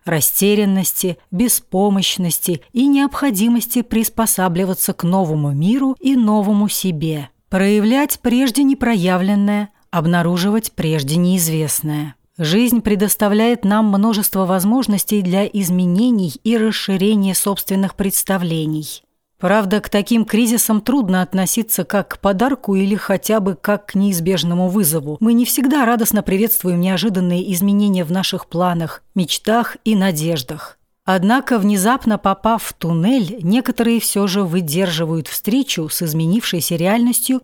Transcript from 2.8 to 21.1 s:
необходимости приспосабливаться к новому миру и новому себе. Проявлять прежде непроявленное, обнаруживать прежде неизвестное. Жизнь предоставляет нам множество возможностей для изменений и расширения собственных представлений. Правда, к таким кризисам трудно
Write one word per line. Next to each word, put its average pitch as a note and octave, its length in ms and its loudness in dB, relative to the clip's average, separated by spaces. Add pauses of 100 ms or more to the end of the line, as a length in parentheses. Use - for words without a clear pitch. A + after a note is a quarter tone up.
необходимости B3 960 0
приспосабливаться F#3+ 1120 -2
к - 80 -14
новому D#3 500 0
миру B3 480 2
и C4+ 160 2
новому G#3 520 2
себе. D#3 600 -4 (220)
Проявлять G#3+ 720 2
прежде B3 400 2
непроявленное, G3+ 1080 0 (200)
обнаруживать F3 840 0
прежде D#3 440 -2
неизвестное. D#3 1000 -2 (220)
Жизнь G#3+ 460 0
предоставляет G#3 840 0
нам G#3+ 220 2
множество G3+ 580 0
возможностей G3+ 760 0
для F#3 240 0
изменений F#3 880 0 (100)
и A#3 140 2
расширения G3+ 760 0
собственных G3 600 -2
представлений. E3 1080 -4 (360)
Правда, G3 420 0
к - 80 -8
таким G#3 380 0
кризисам A3 560 2
трудно F#3+ 400 0